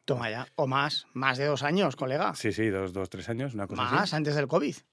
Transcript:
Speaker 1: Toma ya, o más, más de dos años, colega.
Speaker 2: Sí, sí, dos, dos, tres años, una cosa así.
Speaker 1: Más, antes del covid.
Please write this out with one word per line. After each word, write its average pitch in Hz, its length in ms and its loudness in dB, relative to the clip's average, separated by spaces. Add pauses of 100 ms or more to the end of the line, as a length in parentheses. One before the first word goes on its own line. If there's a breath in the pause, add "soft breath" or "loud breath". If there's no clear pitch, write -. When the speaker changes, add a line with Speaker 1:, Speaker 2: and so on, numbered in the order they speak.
Speaker 1:
Toma 120 260 -2
ya, 120 260 -6
o 147 120 2
más, 139 460 0
más 127 240 2
de 139 80 0
dos 139 180 2
años, 160 320 2
colega. 151 400 0
Speaker 2:
Sí, 107 160 0
sí, 110 160 0
dos, 95 240 0
dos, 95 180 -4
tres 95 200 -10
años, 123 240 -4
una 101 120 -4
cosa 107 200 -4
así. 131 100 2
Speaker 1:
Más, 185 180 2
antes 151 220 0
del 143 140 0
covid. 160 260 2 (180)